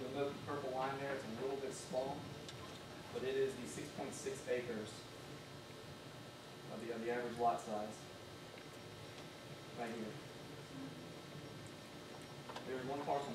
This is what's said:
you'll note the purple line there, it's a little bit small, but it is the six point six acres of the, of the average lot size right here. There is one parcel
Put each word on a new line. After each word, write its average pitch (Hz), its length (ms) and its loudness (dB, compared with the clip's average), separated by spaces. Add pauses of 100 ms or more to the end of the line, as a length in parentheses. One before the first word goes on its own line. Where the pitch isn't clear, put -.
you'll 135 160 0
note 143 160 6
the - 160 -4
purple 139 240 2
line 135 240 4
there, 139 160 2
it's 135 100 0
a 113 120 -2 (100)
little 135 160 2
bit - 160 0
small, 135 400 4 (960)
but 120 80 4
it 131 160 6
is 135 160 8
the 123 160 -2
six - 240 -2
point - 240 0
six 135 320 0
acres 117 400 4 (1800)
of 107 80 -2
the, 113 80 0
of 113 160 2
the 120 80 6
average 123 240 2
lot 117 240 8
size 107 320 2 (1800)
right 117 160 0
here. 110 160 0 (2500)
There 131 160 0
is 127 80 0
one 143 160 2
parcel 139 300 6